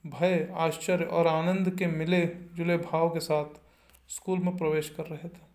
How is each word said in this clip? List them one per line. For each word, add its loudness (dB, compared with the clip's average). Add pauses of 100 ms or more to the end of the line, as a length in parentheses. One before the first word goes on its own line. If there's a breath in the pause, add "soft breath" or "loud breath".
भय, 0
आश्चर्य 0
और 2
आनंद 2
के 2
मिले 2
जुले -2
भाव 2
के -2
साथ 0 (640 loud breath)
स्कूल -4
में 0
प्रवेश 0
कर -8
रहे -10
थे। -18 (120)